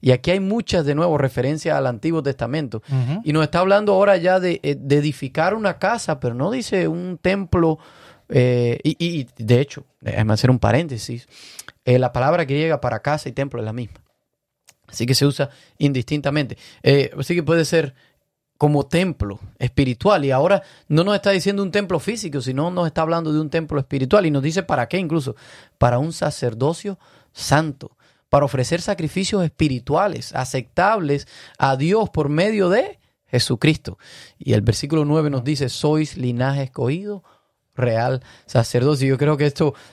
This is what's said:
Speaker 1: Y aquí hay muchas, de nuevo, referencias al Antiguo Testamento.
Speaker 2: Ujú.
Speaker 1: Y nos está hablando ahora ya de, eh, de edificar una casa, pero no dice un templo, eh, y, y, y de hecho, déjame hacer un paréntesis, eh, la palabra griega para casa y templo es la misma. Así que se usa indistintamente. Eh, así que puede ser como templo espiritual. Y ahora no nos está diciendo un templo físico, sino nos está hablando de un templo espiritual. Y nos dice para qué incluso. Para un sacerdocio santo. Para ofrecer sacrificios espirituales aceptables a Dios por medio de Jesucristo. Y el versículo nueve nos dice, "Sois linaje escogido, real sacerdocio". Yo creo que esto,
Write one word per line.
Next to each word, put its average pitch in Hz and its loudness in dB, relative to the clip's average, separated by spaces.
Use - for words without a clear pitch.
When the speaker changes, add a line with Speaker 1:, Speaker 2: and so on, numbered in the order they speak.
Speaker 1:
Y 127 6
aquí 127 2
hay 190 2
muchas, 190 0
de 143 0
nuevo, 156 2
referencias 139 -2
al 139 0
Antiguo 147 -2
Testamento. 127 -4
Speaker 2:
Ujú. 135 -2
Speaker 1:
Y 151 -2
nos 156 2
está 151 0
hablando 202 4
ahora 196 6
ya 185 2
de, 180 -2
eh, 143 -2
de 139 2
edificar 143 -2
una 208 -2
casa, 185 -2
pero 120 -2
no 139 -2
dice 196 -2
un 175 -6
templo, 180 0
eh, 123 2
y, 156 0
y, 170 -2
y 120 -12
de 120 6
hecho, - -6
déjame 110 0
hacer 117 4
un 127 4
paréntesis, 120 0
eh, 123 4
la 127 0
palabra 151 2
griega 151 -2
para 117 -4
casa 147 -4
y 127 -8
templo 139 -6
es 110 -6
la 110 -6
misma. 120 -12
Así - -6
que 131 0
se 139 2
usa 143 -2
indistintamente. 143 -2
Eh, 139 4
así 175 -4
que 170 0
puede 160 2
ser 151 0
como 147 2
templo 156 -2
espiritual. 143 2
Y 135 0
ahora 180 4
no 156 4
nos 202 2
está 202 0
diciendo 196 0
un 190 -4
templo 185 0
físico, 190 -6
sino 139 -2
nos 180 0
está 160 -2
hablando 160 0
de 151 2
un 156 -4
templo 156 -2
espiritual. 139 2
Y 156 2
nos 139 2
dice 165 -2
para 127 -2
qué 175 -2
incluso. 151 -2
Para 120 2
un 160 -4
sacerdocio 147 -4
santo. - -2
Para 143 4
ofrecer 135 -2
sacrificios 190 -2
espirituales 147 -2
aceptables 143 -2
a 135 2
Dios 185 0
por 147 -2
medio 190 2
de 262 0
Jesucristo. - 0
Y - 0
el 107 4
versículo 147 0
nueve 151 2
nos 131 -4
dice, 139 -2
"Sois 156 -2
linaje 127 -2
escogido, 175 -6
real 123 0
sacerdocio". 127 2
Yo 135 2
creo 147 2
que 143 0
esto, 147 0